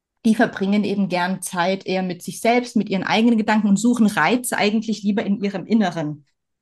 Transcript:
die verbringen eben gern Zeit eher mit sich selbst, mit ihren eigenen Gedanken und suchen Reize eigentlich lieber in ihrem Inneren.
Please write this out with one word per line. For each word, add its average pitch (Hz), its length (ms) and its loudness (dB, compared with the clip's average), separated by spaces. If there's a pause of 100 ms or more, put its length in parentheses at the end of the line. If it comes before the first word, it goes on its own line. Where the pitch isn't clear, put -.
(260)
die 220 100 4
verbringen 208 480 0
eben 196 260 -2
gern 180 320 -2
Zeit 185 440 -2
eher 185 180 -2
mit 180 180 -6
sich - 200 -12
selbst, 247 340 0
mit 202 140 0
ihren 190 140 -2
eigenen 226 340 2
Gedanken 214 320 2
und 196 80 6
suchen 233 300 4
Reize 196 500 0
eigentlich 214 460 -2
lieber 208 200 0
in 196 180 -2
ihrem 196 240 -6
Inneren. 165 600 -2 (360)